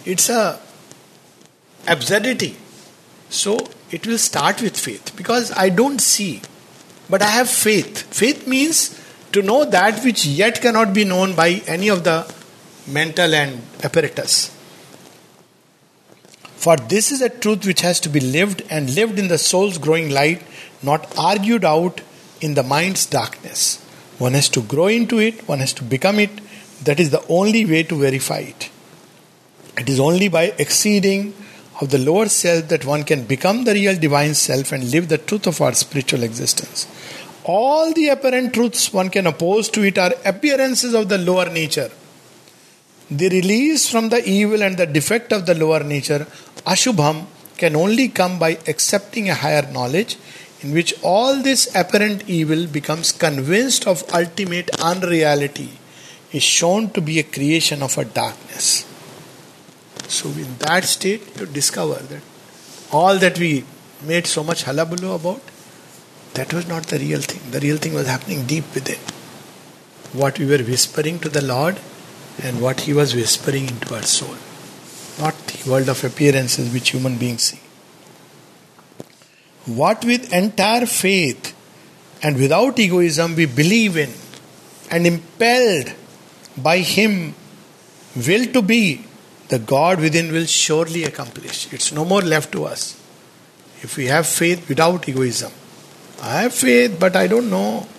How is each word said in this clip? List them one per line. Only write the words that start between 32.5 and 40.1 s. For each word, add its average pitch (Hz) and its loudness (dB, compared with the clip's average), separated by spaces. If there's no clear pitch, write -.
that 151 -2
one 147 -2
can 139 0
become 180 0
the 226 2
real 202 4
divine 147 2
self 139 -2
and 127 -4
live 165 2
the 156 2
truth - -2
of 160 0
our 131 2
spiritual 131 -2
existence. 117 -4
All 277 2
the 311 2
apparent 254 0
truths - 0
one 185 0
can 190 0
oppose 185 2
to 214 0
it 196 2
are 180 2